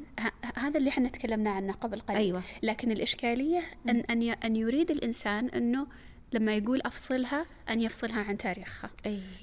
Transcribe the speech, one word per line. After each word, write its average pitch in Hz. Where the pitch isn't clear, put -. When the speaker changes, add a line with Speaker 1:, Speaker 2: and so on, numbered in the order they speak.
Speaker 1:
ه-، 233
هذا 285
اللي 269
احنا 254
تكلمنا 220
عنه 196
قبل 214
قليل. 202
Speaker 2:
أيوة. 185
Speaker 1:
لكن 226
الإشكالية 254
أن، 240
Speaker 2:
مم. 233
Speaker 1:
أن 233
ي-، 233
أن 226
يريد 247
الإنسان 226
أنه 247
لما 220
يقول: 233
"أفصلها"، 262
أن 226
يفصلها 226
عن 202
تاريخها. 190
Speaker 2:
أي. 208